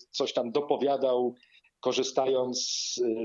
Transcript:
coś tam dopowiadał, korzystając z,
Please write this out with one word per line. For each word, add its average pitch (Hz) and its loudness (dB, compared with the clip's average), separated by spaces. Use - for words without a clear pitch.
coś - -2
tam 120 -2
dopowiadał, 131 2
korzystając 127 0
z, - -6